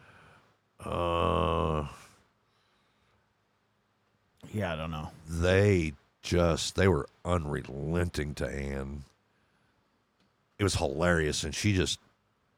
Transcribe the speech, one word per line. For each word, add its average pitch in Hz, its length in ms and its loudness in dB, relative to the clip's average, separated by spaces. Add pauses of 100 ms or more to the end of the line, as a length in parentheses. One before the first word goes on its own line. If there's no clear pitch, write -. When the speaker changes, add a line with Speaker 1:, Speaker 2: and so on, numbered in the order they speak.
(840)
Speaker 1:
Uh, 82 1000 0 (2750)
Speaker 2:
Yeah, 95 220 -4
I - 20 -6
don't 80 160 -6
know. 78 200 -8 (180)
Speaker 1:
they 87 640 4 (280)
just, - 540 2
they 95 140 4
were 76 180 2 (160)
unrelenting 73 1120 -4
to 71 120 -6
Ann. 69 560 -6 (1600)
It 104 40 -2
was 92 120 2
hilarious, 78 680 0
and 76 100 -6
she 101 180 0
just 85 260 0 (580)